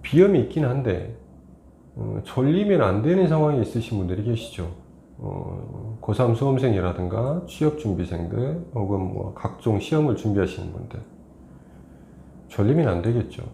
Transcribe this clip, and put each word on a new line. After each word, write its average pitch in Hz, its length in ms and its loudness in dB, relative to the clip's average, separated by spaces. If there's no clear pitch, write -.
비염이 180 400 6
있긴 156 220 0
한데, 123 520 -2
어, 107 260 -6
졸리면 165 600 2
안 101 200 4
되는 175 240 4
상황에 151 340 2
있으신 113 380 -2
분들이 92 240 -2
계시죠. 107 460 -4
어, 92 840 -10
고삼 117 360 2
수험생이라든가 117 1120 0
취업준비생들, 151 1160 -2
혹은 95 360 -2
뭐 98 220 -6
각종 - 460 -2
시험을 151 340 2
준비하시는 92 580 -2
분들, - 280 -12
졸리면 131 400 4
안 87 160 2
되겠죠. 117 400 -2